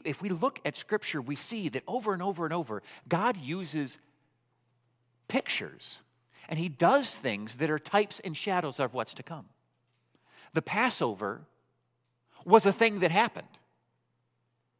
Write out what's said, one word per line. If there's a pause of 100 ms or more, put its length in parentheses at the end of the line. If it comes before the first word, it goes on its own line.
if
we
look
at
Scripture,
we
see
that
over
and
over
and
over, (280)
God
uses (1300)
pictures, (500)
and
he
does
things
that
are
types
and
shadows
of
what's
to
come. (1040)
The
Passover (1040)
was
a
thing
that
happened, (1300)